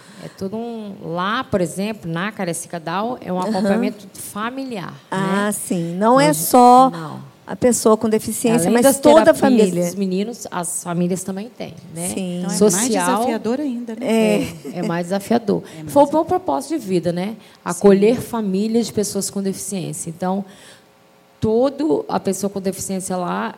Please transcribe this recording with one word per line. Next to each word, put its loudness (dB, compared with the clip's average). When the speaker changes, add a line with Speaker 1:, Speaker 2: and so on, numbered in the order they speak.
Speaker 1:
É -12
tudo -8
um, -10
lá, -4
por -2
exemplo, -6
na -4
Cariacica -8
Down, -4
é -6
um -2
Speaker 2:
Aham. -2
Speaker 1:
acompanhamento -2
familiar, -10
Speaker 2:
Ah, 0
Speaker 1:
né? -2
Speaker 2:
sim. -4
Não 4
é 4
Speaker 1:
Hoje 0
Speaker 2:
só 8
Speaker 1:
não. -10
Speaker 2:
a -10
pessoa 2
com -2
deficiência, 0
Speaker 1:
Além 4
Speaker 2:
mas 4
Speaker 1:
das 4
Speaker 2:
toda 8
a 6
Speaker 1:
terapias -6
Speaker 2:
família. 4
Speaker 1:
dos -4
meninos, -4
as -6
famílias -2
também -10
têm, -14
né? -8
Speaker 2:
Sim. -6
Speaker 3:
Então, -6
é -4
mais -4
Speaker 1:
Social 4
Speaker 3:
desafiador 0
ainda, -6
né? -8
Speaker 2:
É. 2
Speaker 1:
É, -8
é -4
mais -2
desafiador. 0
Speaker 3:
É -16
mais -12
Speaker 1:
Foi 6
o 0
Speaker 3:
desafiador. -4
Speaker 1:
meu 2
propósito -4
de -12
vida, 0
né? -4
Speaker 3:
Sim. -10
Speaker 1:
Acolher 6
famílias -2
de -12
pessoas -4
com -6
deficiência. -6
Então, -4
todo 0
a -2
pessoa -4
com -8
deficiência -6
lá, -4